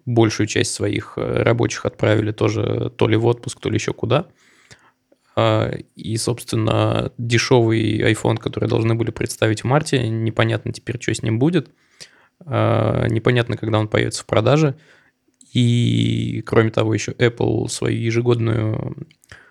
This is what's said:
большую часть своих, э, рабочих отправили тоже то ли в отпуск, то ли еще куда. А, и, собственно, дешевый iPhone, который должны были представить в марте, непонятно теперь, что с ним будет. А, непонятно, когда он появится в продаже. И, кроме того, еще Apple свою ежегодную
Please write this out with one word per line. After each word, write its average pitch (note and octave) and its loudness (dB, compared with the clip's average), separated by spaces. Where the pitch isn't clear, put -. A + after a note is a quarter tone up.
большую A2+ 2
часть G#2+ -2
своих, - -6
э, A#2 -2
рабочих A2+ 0
отправили G#2+ 0
тоже A2 -2
то A2 2
ли A2 2
в A2+ 0
отпуск, A#2+ -2
то - -4
ли G#2+ -2
еще - -2
куда. B2 -2
А, A2 2
и, A2 -6
собственно, A2 -2
дешевый A2+ 2
iPhone, A#2 0
который A2+ -4
должны A2+ 0
были A2+ -2
представить A2 -2
в - -4
марте, C3+ 0
непонятно A2+ 0
теперь, - -10
что A2+ -2
с - -8
ним A2+ 0
будет. D#3 0
А, A2+ 0
непонятно, A#2 0
когда A2 -2
он A2 -2
появится A2+ -2
в - -20
продаже. C3 2
И, A#2 2
кроме A2+ 4
того, A2 0
еще - -4
Apple A#2 0
свою A2+ -2
ежегодную A2+ -2